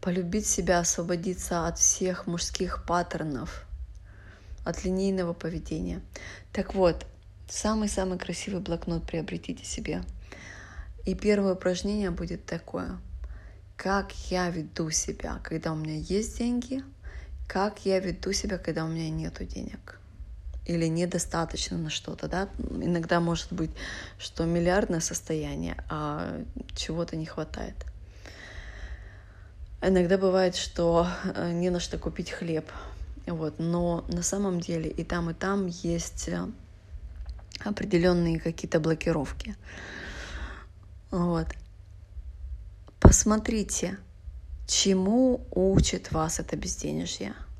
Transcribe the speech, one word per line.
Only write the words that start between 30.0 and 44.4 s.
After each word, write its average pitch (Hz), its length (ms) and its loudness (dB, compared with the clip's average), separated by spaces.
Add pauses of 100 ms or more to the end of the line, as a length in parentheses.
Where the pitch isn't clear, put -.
бывает, 185 380 6
что, 170 500 4 (180)
э, 175 280 0
не 175 180 2
на 175 100 2
что 170 180 -4
купить - 320 -4
хлеб. 160 400 -2 (560)
Вот. 160 320 -2
Но 170 500 2
на 175 140 0
самом 190 380 2
деле 165 300 0
и - 140 -2
там, 170 260 0
и 165 40 -2
там 190 340 2
есть, 170 600 -2
э, 175 180 -2 (1160)
определённые 175 760 4
какие-то 165 400 0
блокировки. 160 760 0 (1500)
Вот. 175 360 2 (1500)
Посмотрите, 214 960 6 (680)